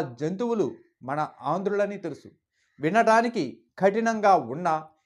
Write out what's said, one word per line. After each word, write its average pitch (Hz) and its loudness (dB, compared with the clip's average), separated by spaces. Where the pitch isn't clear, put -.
జంతువులు 190 -2
మన 143 -6
ఆంధ్రులని 202 -2
తెలుసు. 135 -14
వినడానికి 220 2
కఠినంగా 208 4
ఉన్నా, 165 -2